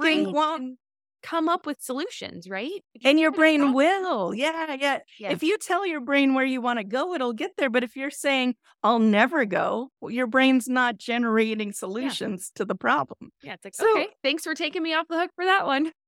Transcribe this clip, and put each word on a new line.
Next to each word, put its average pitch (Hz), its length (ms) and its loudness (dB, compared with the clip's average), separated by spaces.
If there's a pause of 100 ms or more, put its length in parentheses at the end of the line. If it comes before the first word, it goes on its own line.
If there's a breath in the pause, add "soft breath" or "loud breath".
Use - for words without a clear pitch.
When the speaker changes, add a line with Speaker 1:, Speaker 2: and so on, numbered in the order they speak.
(260)
Speaker 1:
brain - 80 -4
Speaker 2:
"Well," 302 240 0
Speaker 1:
can 254 200 -10 (460)
come 320 260 -2
up 359 180 0
with 294 140 -6
solutions, 254 680 -8
right? 254 340 -8 (120)
If - 80 -16
you 262 60 6
Speaker 2:
And 302 100 6
your 311 120 4
Speaker 1:
put 311 40 -10
it - 40 -2
Speaker 2:
brain 311 220 6
Speaker 1:
out 277 140 4
Speaker 2:
will. 311 600 2
Yeah, 311 380 -4
yeah. 269 260 -2 (200)
Speaker 1:
Yeah. 196 120 -8
Speaker 2:
If 170 120 -4
you 349 140 2
tell 392 280 -2
your 320 160 -4
brain 277 340 4
where 262 100 2
you 262 160 -2
wanna 233 220 -2
go, 262 320 -4
it'll 247 180 -2
get 294 240 -8
there. 277 140 0
But 247 120 2
if 247 120 -8
you're 269 160 -6
saying, 262 440 0 (280 soft breath)
"I'll 226 160 4
never 226 460 4
go," 208 540 -2
well, - 120 -10
your 247 160 -2
brain's 262 420 4
not 247 280 0
generating 220 720 0
Speaker 1:
Yeah. 208 40 -10
Speaker 2:
solutions 208 840 -6
to 202 100 -4
the 190 100 -2
problem. - 560 -2 (100)
Speaker 1:
Yeah, - 120 -14
it's 180 120 -18
like, 190 100 -16
Speaker 2:
So 440 160 2
Speaker 1:
"Okay, 403 220 0 (100)
thanks 285 200 -2
for 311 120 -6
taking 330 280 -4
me 320 100 -2
off 320 140 0
the 330 120 -4
hook 349 160 -2
for 349 100 -4
that 381 200 2
one." 285 260 0 (160)